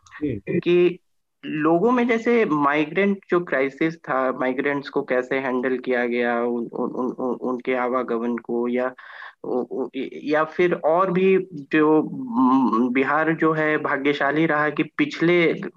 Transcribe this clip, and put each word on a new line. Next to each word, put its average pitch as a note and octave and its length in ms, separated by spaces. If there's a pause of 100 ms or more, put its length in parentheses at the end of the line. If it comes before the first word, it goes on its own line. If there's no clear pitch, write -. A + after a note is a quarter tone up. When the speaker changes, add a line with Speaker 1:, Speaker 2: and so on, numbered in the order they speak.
(240)
Speaker 1:
हम्म। C#3+ 360
Speaker 2:
कि F3 400 (460)
लोगों E3 460
में A#3+ 160
जैसे A#3 380
माइग्रेंट D3+ 720 (100)
जो F3 100
क्राइसिस D#3+ 560
था, C3 360
माइग्रेंट्स C3+ 580
को C#3+ 120
कैसे B2+ 340
हैंडल C3 420
किया B2+ 280
गया, A#2+ 380
उन, A#2+ 220
उन, - 240
उन, B2 220
उन, B2 240
उनके B2 380
आवागमन A#2+ 640
को, A#2+ 300
या B2 280 (480)
उ-, B2 280
उ-, B2+ 180 (340)
या D3+ 200
फिर E3+ 300
और F3 380
भी F#3+ 420
जो, D#3 480
हम्म, B2+ 880
बिहार D3 460
जो D#3+ 180
है D#3 240
भाग्यशाली C#3+ 680
रहा D3+ 240
कि D3 140
पिछले, E3 680 (240)